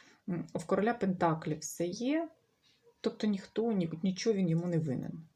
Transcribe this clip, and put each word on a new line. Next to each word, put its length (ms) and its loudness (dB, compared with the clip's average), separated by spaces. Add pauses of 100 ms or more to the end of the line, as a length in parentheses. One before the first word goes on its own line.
(300)
м, 240 -4
в 120 -4
короля 280 2
пентаклів 680 0
все 260 -4
є, 440 0 (720)
тобто 260 0
ніхто, 440 0
ні, 200 2 (120)
нічого 320 2
він 140 2
йому 180 2
не 120 2
винен. 560 -4